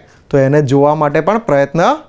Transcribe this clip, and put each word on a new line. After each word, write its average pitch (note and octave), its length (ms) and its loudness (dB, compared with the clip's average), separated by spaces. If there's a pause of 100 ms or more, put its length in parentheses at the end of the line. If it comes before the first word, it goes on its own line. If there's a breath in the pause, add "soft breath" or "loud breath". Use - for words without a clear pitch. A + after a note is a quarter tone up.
(300 soft breath)
તો C#3+ 80 0
એને C#3 240 2
જોવા C#3+ 340 2
માટે D#3 260 -2
પણ G3+ 180 -2
પ્રયત્ન C#3+ 420 -2 (280)